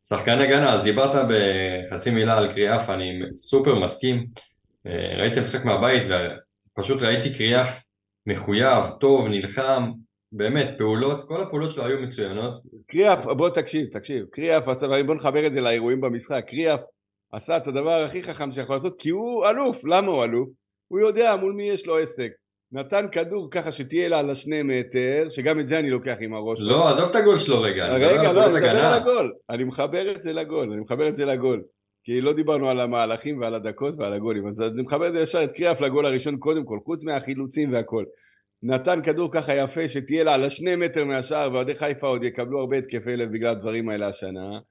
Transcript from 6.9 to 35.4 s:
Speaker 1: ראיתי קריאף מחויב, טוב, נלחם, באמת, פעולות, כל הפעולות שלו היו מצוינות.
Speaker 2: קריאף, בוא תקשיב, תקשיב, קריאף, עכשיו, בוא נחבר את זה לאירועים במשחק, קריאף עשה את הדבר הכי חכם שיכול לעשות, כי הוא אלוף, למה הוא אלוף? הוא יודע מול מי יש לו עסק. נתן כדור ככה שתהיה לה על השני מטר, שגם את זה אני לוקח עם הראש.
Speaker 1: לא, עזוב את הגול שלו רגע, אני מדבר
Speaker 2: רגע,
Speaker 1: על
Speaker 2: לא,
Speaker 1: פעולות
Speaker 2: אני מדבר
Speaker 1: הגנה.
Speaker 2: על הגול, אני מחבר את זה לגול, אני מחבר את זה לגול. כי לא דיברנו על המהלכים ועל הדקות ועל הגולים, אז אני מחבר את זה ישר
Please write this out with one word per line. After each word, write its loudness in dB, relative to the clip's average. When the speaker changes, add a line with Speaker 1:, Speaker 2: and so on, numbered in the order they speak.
Speaker 1:
ראיתי 0
קריאף 0
מחויב, 2
טוב, 6
נלחם, 0
באמת, 0
פעולות, 0
כל -4
הפעולות -4
שלו -6
היו -2
מצוינות. -6
Speaker 2:
קריאף, 4
בוא 2
תקשיב, -2
תקשיב, -8
קריאף, 0
עכשיו, -2
בוא 0
נחבר 0
את 0
זה 0
לאירועים 0
במשחק, -4
קריאף 0
עשה -2
את -4
הדבר 0
הכי -6
חכם -8
שיכול -4
לעשות, -4
כי -2
הוא 0
אלוף, 0
למה 4
הוא 2
אלוף? 0
הוא -4
יודע 4
מול -2
מי -6
יש -4
לו 2
עסק. -2
נתן -2
כדור -4
ככה -4
שתהיה -2
לה 2
על 0
השני -4
מטר, 0
שגם 0
את -4
זה 0
אני -2
לוקח -2
עם -8
הראש. -4
Speaker 1:
לא, 4
עזוב 2
את -4
הגול 6
שלו 2
רגע, 0
אני 0
מדבר 6
Speaker 2:
רגע, 6
Speaker 1:
על 4
Speaker 2:
לא, 8
Speaker 1:
פעולות 6
Speaker 2:
אני 4
מדבר 6
Speaker 1:
הגנה. 4
Speaker 2:
על 6
הגול, 2
אני -2
מחבר -2
את -8
זה -6
לגול, -4
אני -6
מחבר -2
את -2
זה -2
לגול. 0
כי -2
לא 2
דיברנו 2
על 2
המהלכים -2
ועל -4
הדקות -6
ועל -4
הגולים, -4
אז -6
אני -2
מחבר -2
את -2
זה 0
ישר 0